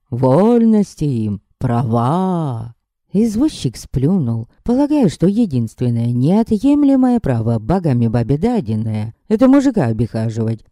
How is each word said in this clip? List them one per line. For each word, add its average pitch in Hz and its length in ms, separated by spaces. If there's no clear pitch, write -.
вольности 202 960
им, 107 360
права». 120 1120
Извозчик 214 640
сплюнул, 127 720
полагая, 269 440
что - 180
единственное 123 840
неотъемлемое 240 1080
право 117 380
богами 120 500
бабе 117 280
даденное — 110 760
это 226 200
мужика 254 380
обихаживать. 113 840